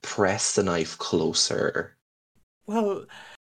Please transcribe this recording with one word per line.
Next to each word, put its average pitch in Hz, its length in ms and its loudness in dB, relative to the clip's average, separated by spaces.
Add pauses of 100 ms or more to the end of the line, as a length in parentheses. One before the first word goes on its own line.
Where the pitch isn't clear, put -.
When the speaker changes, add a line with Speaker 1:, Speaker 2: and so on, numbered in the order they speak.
Speaker 1:
press - 540 0
the 101 80 4
knife 85 340 0
closer. - 1000 0 (680)
Speaker 2:
Well, 208 400 0 (460)